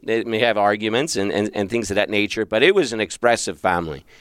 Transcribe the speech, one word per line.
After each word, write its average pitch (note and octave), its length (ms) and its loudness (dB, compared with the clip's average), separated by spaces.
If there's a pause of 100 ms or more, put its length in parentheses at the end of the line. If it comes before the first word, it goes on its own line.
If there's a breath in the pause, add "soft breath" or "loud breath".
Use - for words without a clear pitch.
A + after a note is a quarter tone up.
they A2+ 220 -2
may A2+ 140 -2
have A#2 180 2
arguments G#2+ 600 0
and, G2 140 0
and, G#2 220 0
and G2+ 160 -4
things A2+ 220 -2
of G2 60 -4
that G2+ 120 0
nature, G#2 380 -2
but A2 160 0
it F#3 120 6
was C#3 200 0
an A2 60 -4
expressive G#2+ 600 -2
family. E2+ 460 0 (140 loud breath)